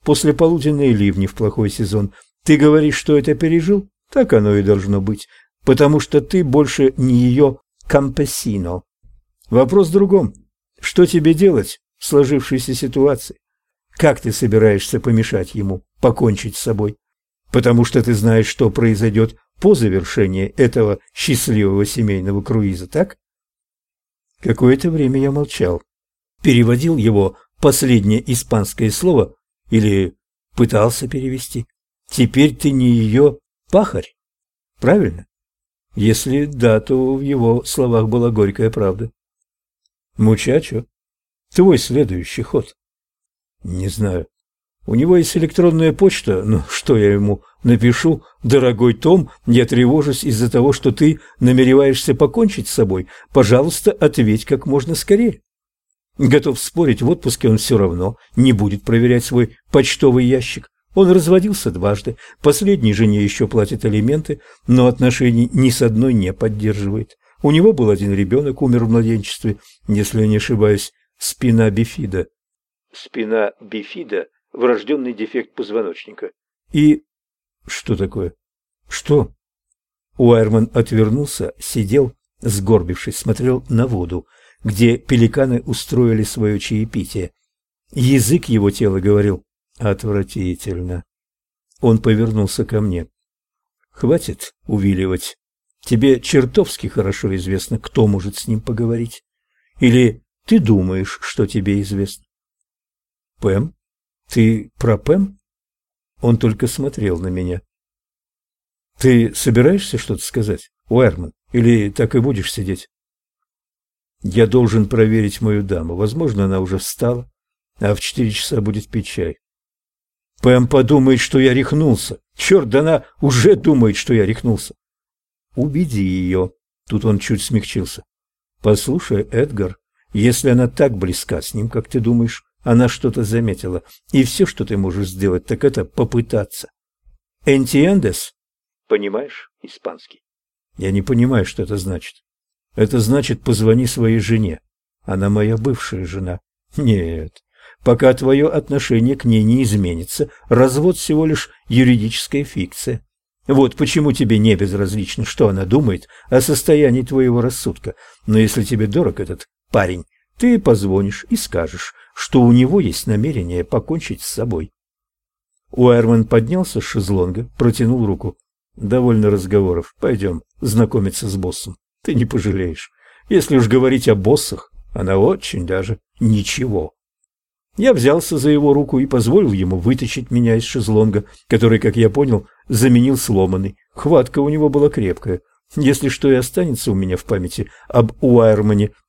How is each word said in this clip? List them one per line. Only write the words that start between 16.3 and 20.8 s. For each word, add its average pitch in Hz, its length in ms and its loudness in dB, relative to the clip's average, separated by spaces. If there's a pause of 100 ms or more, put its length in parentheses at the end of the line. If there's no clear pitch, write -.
с - 60 -10
собой? 104 360 -4 (540)
Потому 120 340 4
что 120 180 0
ты 120 100 0
знаешь, 110 340 2
что 117 220 0
произойдёт 110 640 0 (240)
по 202 140 4
завершении 98 760 0
этого 117 500 0 (140)